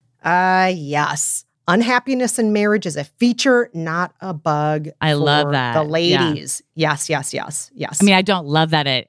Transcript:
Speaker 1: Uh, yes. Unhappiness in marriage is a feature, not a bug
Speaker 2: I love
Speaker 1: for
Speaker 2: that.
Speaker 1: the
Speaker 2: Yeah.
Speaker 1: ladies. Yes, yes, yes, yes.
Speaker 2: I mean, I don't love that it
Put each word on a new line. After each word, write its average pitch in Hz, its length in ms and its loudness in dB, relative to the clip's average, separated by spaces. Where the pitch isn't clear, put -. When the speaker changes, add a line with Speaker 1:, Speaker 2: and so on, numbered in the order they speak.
Speaker 1:
Uh, 185 500 2
yes. 147 720 -4
Unhappiness 247 720 0
in 214 120 2
marriage 208 320 2
is 151 120 -6
a 143 80 -6
feature, 240 680 2
not 165 480 -4
a 190 140 -6
bug 151 540 0
Speaker 2:
I 156 120 2
love 147 360 2
Speaker 1:
for 143 40 0
Speaker 2:
that. 127 220 -2
Speaker 1:
the 156 100 2
Speaker 2:
Yeah. 151 40 -6
Speaker 1:
ladies. 151 380 -6
Yes, 151 340 -2
yes, 143 240 -4
yes, - 400 -10
yes. - 300 -8
Speaker 2:
I - 20 4
mean, 196 120 6
I 190 60 4
don't 185 260 -2
love 156 220 2
that 147 180 0
it 127 200 -2